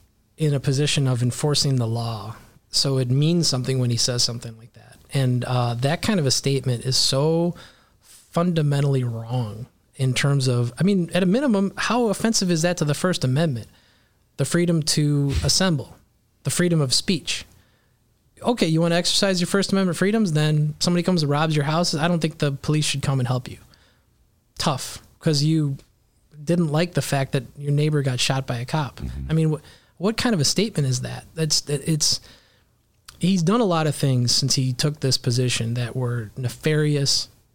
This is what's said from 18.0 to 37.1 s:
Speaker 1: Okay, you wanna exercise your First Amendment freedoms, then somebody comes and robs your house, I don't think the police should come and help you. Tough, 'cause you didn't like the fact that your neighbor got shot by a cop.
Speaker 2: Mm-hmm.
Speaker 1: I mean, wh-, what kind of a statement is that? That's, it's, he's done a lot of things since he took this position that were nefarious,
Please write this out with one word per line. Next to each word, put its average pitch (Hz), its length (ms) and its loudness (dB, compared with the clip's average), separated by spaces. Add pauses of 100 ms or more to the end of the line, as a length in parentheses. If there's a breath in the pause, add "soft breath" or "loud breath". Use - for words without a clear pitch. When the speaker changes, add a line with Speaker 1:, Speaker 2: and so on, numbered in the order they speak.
Speaker 1:
Okay, 226 260 0
you 160 140 2
wanna 170 140 2
exercise 185 440 0
your 175 80 -2
First 196 240 0
Amendment 190 260 0
freedoms, 202 360 2
then 151 460 2
somebody 175 220 0
comes 170 220 2
and 143 80 0
robs 151 240 0
your 147 80 2
house, 160 320 0
I 156 140 0
don't 175 100 2
think 156 200 -4
the 147 120 0
police 151 320 -2
should 139 180 -2
come 135 200 0
and 120 60 -2
help 127 220 -2
you. - 80 -14 (1000 soft breath)
Tough, - 420 -4 (220)
'cause 147 220 0
you 151 340 0 (640)
didn't 170 300 2
like 170 200 0
the 147 80 0
fact 139 300 -2
that 135 120 -2 (140)
your 143 140 -4
neighbor 147 300 2
got 127 180 -2
shot 135 260 0
by 123 120 -6
a 120 80 -6
cop. 151 340 -4
Speaker 2:
Mm-hmm. 135 320 -8
Speaker 1:
I - 20 -4
mean, 156 200 2
wh-, - 80 -6 (400 loud breath)
what 226 160 -2
kind 240 180 0
of 156 60 0
a 131 40 2
statement 160 440 0
is 127 120 0
that? 120 220 -10 (120)
That's, 160 340 -2
it's, 151 500 0 (960 loud breath)
he's 185 240 2
done 208 200 2
a 220 40 2
lot 160 220 2
of 143 80 -2
things 123 400 2
since 135 200 0
he 131 180 0
took 147 260 -4
this 131 180 0
position 123 580 -2
that 120 200 -4
were 120 400 -4
nefarious, 147 920 0 (260)